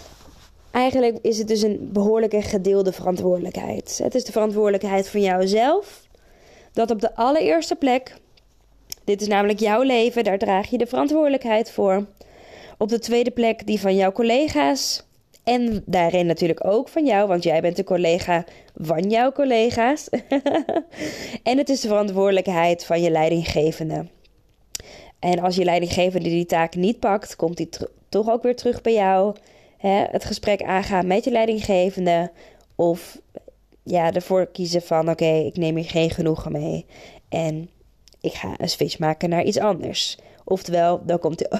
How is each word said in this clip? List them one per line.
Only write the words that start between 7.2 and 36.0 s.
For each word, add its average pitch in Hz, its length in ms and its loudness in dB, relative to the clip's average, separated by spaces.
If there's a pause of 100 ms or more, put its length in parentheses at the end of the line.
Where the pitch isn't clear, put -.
plek, 254 400 0 (880)
dit 202 180 0
is 214 60 -4
namelijk 202 320 2
jouw 214 220 2
leven, 240 420 2
daar 202 140 0
draag 202 320 0
je - 80 -2
de 233 80 -2
verantwoordelijkheid 269 840 0
voor. 202 340 0 (720)
Op 208 120 -2
de 226 100 0
tweede 240 320 0
plek 220 360 0
die 208 120 0
van 190 160 2
jouw 190 160 4
collega's. 277 920 0 (400)
En 240 420 0
daarin 175 400 2
natuurlijk 165 400 0
ook 220 240 0
van 320 160 0
jou, 208 220 4
want 180 160 0
jij 165 180 2
bent 175 140 0
de 196 80 -2
collega 175 600 0 (300)
van 165 340 -2
jouw 240 220 2
collega's. 240 800 2
<laughs> - 1300 -4
En 247 140 2
het 285 120 2
is 269 120 0
de 240 60 -4
verantwoordelijkheid 190 1000 2
van 170 160 0
je 170 80 2
leidinggevende. 160 960 0 (1120)
En 175 200 0
als 180 160 0
je 185 80 2
leidinggevende 175 680 0
die 170 160 0
taak 165 300 0
niet 185 240 0
pakt, 202 360 -2
komt 170 220 -4
die 160 120 -6
tr-, - 160 -10 (240)
toch 214 200 0
ook 233 140 0
weer 247 120 0
terug 240 260 -4
bij 226 120 2
jou. 196 420 2 (420)
Hè, 196 340 2
het - 140 -4
gesprek 208 380 -2
aangaan 185 440 -2
met 196 160 2
je 262 80 -2
leidinggevende. 190 1000 0 (440)
Of, 170 440 -2 (720)
ja, 165 240 0
ervoor 185 320 0
kiezen 175 360 -4
van, 165 280 0
"Oké, 160 240 2 (120)
ik - 120 -8
neem 165 180 0
hier 165 140 -6
geen 165 200 0